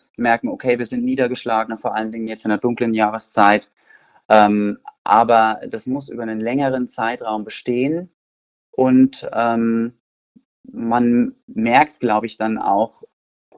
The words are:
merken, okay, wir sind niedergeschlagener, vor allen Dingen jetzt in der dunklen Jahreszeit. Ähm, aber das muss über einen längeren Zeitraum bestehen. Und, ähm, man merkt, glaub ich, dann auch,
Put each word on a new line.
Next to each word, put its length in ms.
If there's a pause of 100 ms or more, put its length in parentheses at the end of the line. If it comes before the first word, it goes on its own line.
(180)
merken, 320
okay, 280
wir 80
sind 180
niedergeschlagener, 760
vor 160
allen 160
Dingen 160
jetzt 180
in 40
der 100
dunklen 340
Jahreszeit. 760 (580)
Ähm, 520 (240)
aber 680
das 160
muss 240
über 140
einen 160
längeren 480
Zeitraum 580
bestehen. 640 (600)
Und, 600
ähm, 600 (720)
man 720 (100)
merkt, 540
glaub 240
ich, 140
dann 200
auch, 460 (540)